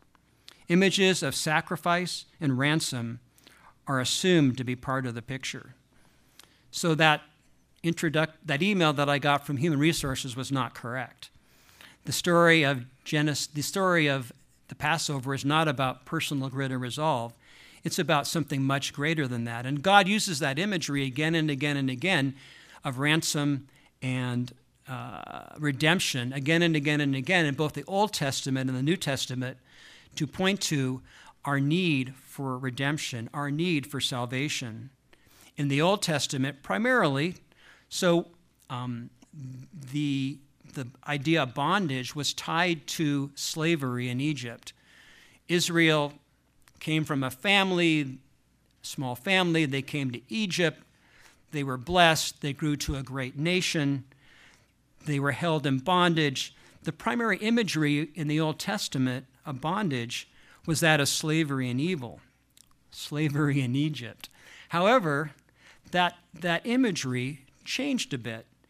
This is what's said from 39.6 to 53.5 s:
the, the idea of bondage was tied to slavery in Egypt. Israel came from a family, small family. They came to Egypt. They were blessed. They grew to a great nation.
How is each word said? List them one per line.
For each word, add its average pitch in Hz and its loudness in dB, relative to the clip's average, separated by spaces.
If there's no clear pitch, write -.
the, 143 -2
the 131 -8
idea 147 0
of 123 -4
bondage 143 -2
was 143 -2
tied 165 0
to 143 0
slavery 139 -2
in 123 -2
Egypt. 127 -6
Israel 165 2
came 156 0
from 139 -2
a 131 -2
family, 175 2
small 127 -6
family. 170 2
They 135 -2
came 139 -4
to 117 -10
Egypt. 180 -2
They 147 -4
were 135 -4
blessed. 165 4
They 143 -4
grew 147 -2
to 147 -4
a 135 -6
great 131 -8
nation. 147 0